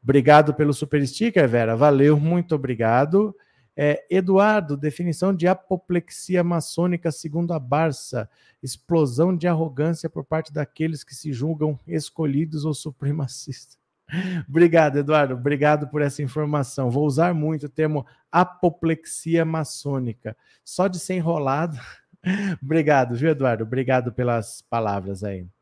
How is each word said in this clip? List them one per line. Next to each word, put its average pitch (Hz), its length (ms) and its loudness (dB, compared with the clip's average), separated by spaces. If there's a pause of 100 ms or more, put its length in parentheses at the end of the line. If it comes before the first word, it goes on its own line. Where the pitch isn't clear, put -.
obrigado 143 500 8
pelo 147 200 0
super 143 340 -2
sticker, 185 420 2
Vera. 113 260 2
Valeu, 147 440 6
muito 170 340 0
obrigado. 135 840 2 (400)
É, 147 340 0
Eduardo, 190 680 2
definição 170 560 -2
de 175 140 0
apoplexia 180 960 -2
maçônica 170 680 -2
segundo 165 400 -6
a 160 80 -4
Barça: 131 680 -2 (320)
explosão 156 760 0
de 170 120 -2
arrogância 160 600 -2
por 156 160 -10
parte 156 300 -6
daqueles 156 500 -4
que - 120 -20
se 151 180 -8
julgam 151 540 -4
escolhidos 156 760 -4
ou 156 120 -2
supremacistas. - 1040 -8 (680)
Obrigado, 156 500 4
Eduardo, 143 360 2
obrigado 147 540 0
por 147 140 -4
essa 143 200 -2
informação. 143 720 -4
Vou 143 140 0
usar 156 280 2
muito 156 320 -4
o 139 40 -12
termo 151 360 -2 (260)
apoplexia 165 1120 0
maçônica. 139 920 -6 (260)
Só - 240 -2
de 185 120 -6
ser - 160 -6
enrolado. 156 640 -2 (460)
<laughs> 196 380 -2
Obrigado, 139 540 2
viu, 143 140 0
Eduardo? 127 340 0
Obrigado 123 480 0
pelas 120 500 -2
palavras 101 600 -4
aí. 95 220 -8 (160)